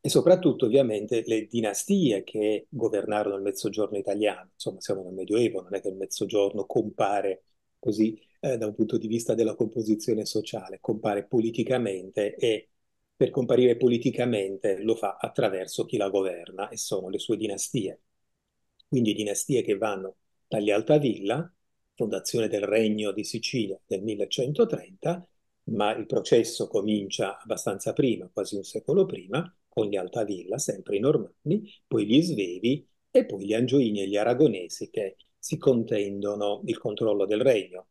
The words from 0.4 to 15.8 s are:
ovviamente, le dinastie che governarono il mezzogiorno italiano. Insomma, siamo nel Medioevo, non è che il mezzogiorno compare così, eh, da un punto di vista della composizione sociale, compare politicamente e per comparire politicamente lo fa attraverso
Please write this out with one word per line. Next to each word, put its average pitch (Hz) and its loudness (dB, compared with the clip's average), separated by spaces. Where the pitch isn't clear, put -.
ovviamente, 110 2
le 110 0
dinastie 113 0
che 107 -2
governarono 104 -2
il 98 -6
mezzogiorno 101 -4
italiano. 101 -2
Insomma, - -10
siamo 95 -6
nel 90 -12
Medioevo, 95 0
non 92 -12
è 95 -4
che - -6
il 95 -8
mezzogiorno 101 -2
compare 101 -2
così, 110 0
eh, 135 -2
da 110 -4
un 104 -4
punto 113 0
di 110 -4
vista 113 0
della 110 2
composizione 107 0
sociale, 101 -6
compare 107 -2
politicamente 113 0
e 110 0
per 127 2
comparire 123 4
politicamente 113 2
lo 110 2
fa - -4
attraverso 98 -2